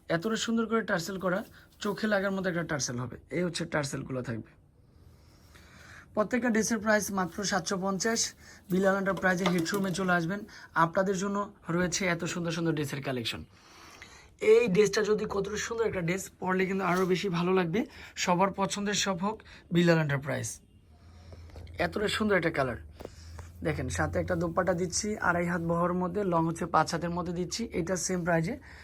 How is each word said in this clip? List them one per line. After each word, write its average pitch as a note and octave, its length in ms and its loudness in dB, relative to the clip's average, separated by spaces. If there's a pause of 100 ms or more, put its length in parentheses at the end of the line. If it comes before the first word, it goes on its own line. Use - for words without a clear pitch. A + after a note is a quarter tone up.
এতটা A3 280 -2
সুন্দর A3+ 300 0
করে A3 160 0
টার্সেল F#3+ 360 -4
করা, F#3 260 -2 (360)
চোখে G#3+ 260 -4
লাগার G3+ 260 2
মতো F#3+ 160 -2
একটা E3+ 140 0
টার্সেল C#3+ 360 -4
হবে। B2 180 -8 (140)
এই D#3+ 120 -2
হচ্ছে E3+ 220 -4
টার্সেলগুলো C3+ 580 -4
থাকবে। A2+ 280 -8 (1600)
প্রত্যেকটা A#3 360 2
ড্রেসের A3 280 2
প্রাইস G#3+ 320 2
মাত্র F#3+ 340 -2
সাতশো F#3+ 380 0
পঞ্চাশ। G3 520 0 (360)
বিলাল F#3+ 260 4
এন্টারপ্রাইজের F#3 520 2
হেড F3 160 2
শোরুমে G3 260 -2
চলে F3+ 220 0
আসবেন, F3 280 0 (340)
আপনাদের F#3 420 2
জন্য G3+ 360 -4 (160)
রয়েছে F3 380 0
এত F3 180 0
সুন্দর E3+ 280 -4
সুন্দর E3 200 0
ড্রেসের C#3+ 300 -4
কালেকশন। A#2 420 -4 (960)
এই A3+ 280 8
ড্রেসটা G3+ 340 4
যদি G#3 260 2
কতটা G3+ 280 -2
সুন্দর A3+ 300 -2
একটা F3+ 140 -2
ড্রেস F3 300 -2 (100)
পরলে F#3 260 2
কিন্তু F#3+ 180 -2
আরও F3+ 220 2
বেশি F#3 220 0
ভালো F3 240 2
লাগবে। F#3 340 2 (300)
সবার F#3 400 4
পছন্দের G3 380 -2
শপ F#3 280 0
হোক G#3+ 160 -2 (340)
বিলাল E3+ 260 6
এন্টারপ্রাইজ। C#3 640 -2 (1160)
এতটা F#3 300 -2
সুন্দর G#3 280 2
একটা E3 140 2
কালার, C3 260 0 (880)
দেখেন C#3+ 240 -2
সাথে D#3 300 0
একটা F3 160 0
দোপাট্টা F3 400 2
দিচ্ছি F#3 420 -2
আড়াই F3 300 2
হাত F3 140 -2
বহরের E3+ 360 2
মধ্যে, F3+ 280 -2
লং E3+ 220 2
হচ্ছে E3 200 -2
পাঁচ D#3+ 260 2
হাতের E3+ 180 -2
মধ্যে F3 220 -4
দিচ্ছি। F3 400 -4
এটা F3+ 240 -2
সেম F3+ 280 -2
প্রাইসে, E3+ 320 2 (280)